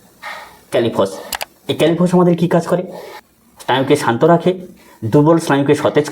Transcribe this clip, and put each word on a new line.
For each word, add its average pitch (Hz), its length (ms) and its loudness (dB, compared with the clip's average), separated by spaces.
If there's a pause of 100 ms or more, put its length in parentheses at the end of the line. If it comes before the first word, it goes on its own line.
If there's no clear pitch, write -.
(720)
ক্যালিফস। 107 380 -2 (600)
এই 131 100 -4
ক্যালিফস 170 360 2
আমাদের 175 240 4
কী 175 140 2
কাজ 170 160 0
করে? - 120 0 (880)
স্নায়ুকে 135 340 2
শান্ত 117 180 0 (100)
রাখে, 170 180 2 (600)
দুর্বল 151 320 4
স্নায়ুকে 139 380 0
সতেজ 147 300 0